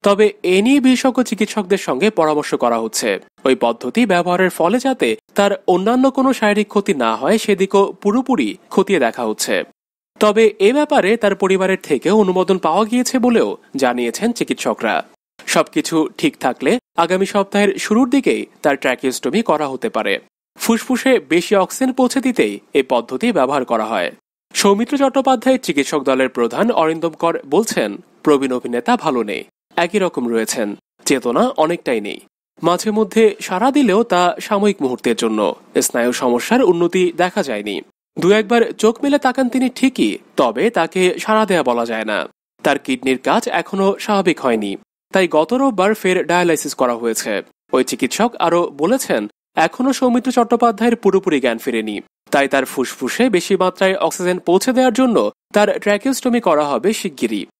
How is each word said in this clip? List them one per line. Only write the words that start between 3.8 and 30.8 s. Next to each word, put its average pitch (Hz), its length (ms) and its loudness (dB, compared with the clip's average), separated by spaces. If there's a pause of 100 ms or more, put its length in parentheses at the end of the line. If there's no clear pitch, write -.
ব্যবহারের 180 440 0
ফলে 175 300 0
যাতে 247 300 -2 (260)
তার 202 160 2 (160)
অন্যান্য 220 440 2
কোনো 262 220 2
শারীরিক 208 340 0
ক্ষতি 202 260 0
না 117 220 0
হয়, 147 220 0
সেদিকও 196 460 2 (100)
পুরোপুরি 208 560 0 (200)
খতিয়ে 190 300 2
দেখা 120 260 0
হচ্ছে। 107 300 -2 (640)
তবে 214 240 4 (160)
এ 202 140 4
ব্যাপারে 294 440 2
তার 202 180 0
পরিবারের 190 480 0
থেকেও 156 340 0
অনুমোদন 185 400 2
পাওয়া 175 280 0
গিয়েছে 240 340 -2
বলেও 220 300 2 (260)
জানিয়েছেন 123 560 -2
চিকিৎসকরা। 117 640 -4 (520)
সবকিছু 160 480 -2 (220)
ঠিক 147 200 -2
থাকলে 131 340 -2 (260)
আগামী 185 280 0
সপ্তাহের 202 520 0
শুরুর 247 320 2
দিকেই 151 320 0 (200)
তার 143 160 2
ট্র্যাকিওস্টমি 131 640 -2
করা 151 260 0
হতে 123 220 -6
পারে। 104 240 -2 (460)
ফুসফুসে 240 600 0
বেশি 170 360 0
অক্সিজেন 220 380 0
পৌঁছে 262 280 0
দিতেই 156 320 0 (200)
এ 139 160 4
পদ্ধতি 127 420 -2
ব্যবহার 139 340 0
করা 110 200 -2
হয়। 104 260 -4 (440)
সৌমিত্র 208 420 2
চট্টোপাধ্যায়ের 262 640 0
চিকিৎসক 143 420 -2
দলের 131 260 0
প্রধান 123 420 -2
অরিন্দম 160 480 -2
কর 170 140 0 (160)
বলছেন, 156 400 0 (340)
প্রবীণ 139 280 2
অভিনেতা 123 440 -2
ভালো 131 280 -2
নেই, 95 200 -6 (340)
একই 175 220 0
রকম 165 280 -2
রয়েছেন, 113 400 -2 (380)